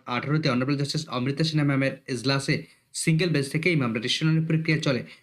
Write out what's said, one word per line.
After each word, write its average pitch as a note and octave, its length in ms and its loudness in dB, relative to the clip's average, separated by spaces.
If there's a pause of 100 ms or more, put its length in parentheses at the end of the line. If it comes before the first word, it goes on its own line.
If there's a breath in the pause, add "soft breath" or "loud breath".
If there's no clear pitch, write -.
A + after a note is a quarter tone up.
আঠারোতে C3+ 420 0
অনারেবল C3 280 2
জাস্টিস C#3+ 320 -4
অমৃতা C3 360 -2
সিনহা D3+ 220 2
ম্যামের C3+ 260 2 (140)
এজলাসে C3+ 560 -2 (300 loud breath)
সিঙ্গেল E3 380 2
বেঞ্চ C#3+ 180 0
থেকে D#3+ 220 0
এই E3 60 2
মামলাটির A#2 340 -2
শুনানি D#3+ 360 2
প্রক্রিয়া D#3+ 320 2
চলে। C3 260 0 (180 loud breath)